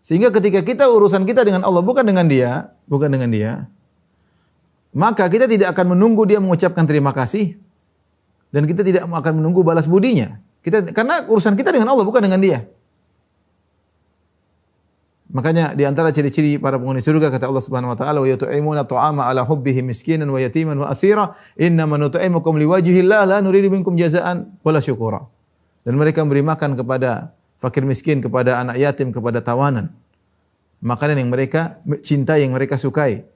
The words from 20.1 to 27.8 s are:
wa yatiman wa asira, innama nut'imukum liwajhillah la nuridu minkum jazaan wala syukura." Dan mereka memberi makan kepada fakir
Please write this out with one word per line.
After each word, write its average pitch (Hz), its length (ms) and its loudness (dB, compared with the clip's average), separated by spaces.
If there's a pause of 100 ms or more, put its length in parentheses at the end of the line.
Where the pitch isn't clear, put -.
wa 131 160 -2
yatiman 160 320 -4
wa 139 160 -6
asira, 196 480 0 (160)
innama 156 480 0
nut'imukum 165 560 0
liwajhillah 185 720 4
la 196 80 2
nuridu 196 320 2
minkum 190 240 -2
jazaan 170 720 -2
wala 156 160 2
syukura." 110 400 -4 (640)
Dan 131 160 0
mereka 156 240 0
memberi 139 160 0
makan 151 320 -2
kepada 127 600 -4 (240)
fakir 127 260 -4